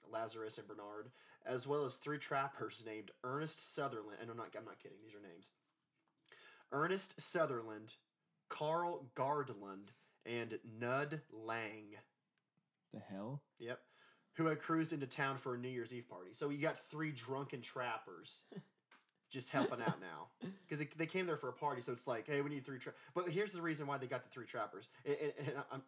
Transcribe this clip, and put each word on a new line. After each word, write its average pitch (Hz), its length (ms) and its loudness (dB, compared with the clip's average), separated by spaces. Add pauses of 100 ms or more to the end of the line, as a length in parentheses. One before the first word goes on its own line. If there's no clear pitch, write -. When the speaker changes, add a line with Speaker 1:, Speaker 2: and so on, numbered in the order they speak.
(120)
Speaker 1:
Lazarus, 110 460 -2
and 104 100 -8
Bernard, 104 420 -8 (360)
as 127 200 2
well 143 180 4
as 127 120 0
three 147 220 -2
trappers 135 680 0
named 107 260 -6 (140)
Ernest 147 500 -2
Sutherland, 110 460 -2
and 117 100 -6
I'm 113 60 -6
not, 110 120 -4 (100)
I'm 113 60 -8
not 98 180 -12
kidding, 95 220 -14
these 107 100 -16
are 104 120 -12
names. 90 260 -14 (1200)
Ernest 175 500 2
Sutherland, 113 720 2 (540)
Carl 160 680 2
Gardland, 110 800 2 (340)
and 113 320 0 (200)
Nud 139 420 2 (120)
Lang. 110 640 -4 (960)
Speaker 2:
The 104 80 -8
hell? 104 420 -4 (160)
Speaker 1:
Yep. - 220 -4 (540)
Who 160 120 4
had 151 140 4
cruised 160 320 4
into 143 140 0
town 135 320 2
for 127 160 -2
a 120 40 0
New 127 100 -2
Year's 120 260 -2
Eve 120 140 -6
party. 92 240 -10
So 147 180 0
you 143 80 0
got 151 200 4
three 156 320 -2
drunken 135 520 -2
trappers 110 800 -4 (120)
Speaker 3:
<laughs> - 760 -16
Speaker 1:
just 131 200 -2
helping 123 300 6
out 117 200 2
now. 80 280 -8 (400)
'Cause 156 100 0
they, 147 180 0
they 160 100 4
came 185 200 2
there 160 120 4
for 135 100 -2
a 123 40 -2
party, 139 280 0
so 127 120 0
it's 120 140 -4
like, 113 200 2
"Hey, 143 160 4
we 143 80 2
need 139 160 -2
three 131 120 -4
tra-," - 140 -6 (220)
but 175 160 2
here's 196 220 4
the 175 100 -4
reason 156 240 2
why 143 120 4
they 127 80 -2
got 123 160 0
the - 80 -14
three 120 160 -8
trappers. 104 400 -2 (200)
And, 143 160 6
and, 147 100 2 (160)
and 151 40 0 (200)
I'm, 135 160 -4